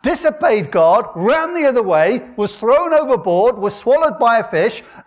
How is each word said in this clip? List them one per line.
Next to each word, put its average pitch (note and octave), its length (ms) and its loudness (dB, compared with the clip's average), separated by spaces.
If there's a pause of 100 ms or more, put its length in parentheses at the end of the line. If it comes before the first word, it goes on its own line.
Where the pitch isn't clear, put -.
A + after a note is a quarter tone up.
disobeyed C4 680 -2
God, F#3 440 2
ran D#4+ 380 -2
the E4 120 -2
other B3 180 2
way, F#3+ 520 0
was G#3 220 -6
thrown D4+ 360 0
overboard, A3+ 640 0
was G3+ 180 -6
swallowed D4 440 0
by A#3 180 2
a G#3 60 0
fish, G3 400 -4 (240)